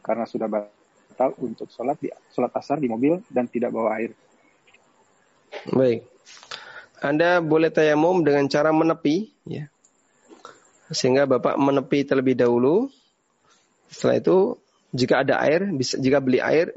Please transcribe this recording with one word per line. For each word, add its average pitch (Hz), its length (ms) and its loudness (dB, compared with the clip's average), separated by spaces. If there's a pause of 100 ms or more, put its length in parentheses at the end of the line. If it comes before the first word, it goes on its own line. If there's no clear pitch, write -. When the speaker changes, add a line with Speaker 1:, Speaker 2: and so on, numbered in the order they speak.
Speaker 1:
karena 113 240 -4
sudah 110 240 -6
batal - 880 -6
untuk 117 320 -10
sholat 131 260 -6
di, - 140 -10 (180)
sholat 123 300 -4
asar 143 180 -6
di 131 140 -2
mobil 143 400 0
dan 123 160 -2
tidak 117 240 -4
bawa 113 320 -4
air? 113 80 -8 (1600)
Speaker 2:
Baik. 123 320 0 (960)
Anda 165 400 2
boleh 160 320 2
tayamum 156 500 2
dengan 143 300 2
cara 151 240 2
menepi, 160 560 0 (160)
ya. 151 240 -12 (1200)
Sehingga 135 320 2
Bapak 131 320 0
menepi 139 480 0
terlebih 131 320 0
dahulu. 127 540 2 (1000)
Setelah 123 320 0
itu, 170 160 2 (560)
jika 131 320 2
ada 135 160 0
air, 156 320 2
bisa, 131 240 -4
jika 135 240 2
beli 131 160 2
air, 147 400 0